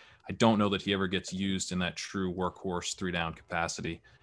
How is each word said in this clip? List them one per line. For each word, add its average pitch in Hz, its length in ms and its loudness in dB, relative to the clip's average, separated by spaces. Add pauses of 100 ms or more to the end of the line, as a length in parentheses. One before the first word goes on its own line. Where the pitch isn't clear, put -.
(280)
I 92 60 -6
don't 113 240 6
know 104 120 6
that 98 120 2
he 101 120 0
ever 95 140 2
gets 92 240 -2
used 95 400 -2
in 90 80 0
that 85 160 -2
true 92 380 -4
workhorse 90 640 -4
three 92 140 -2
down 85 220 0
capacity. 85 680 -4 (220)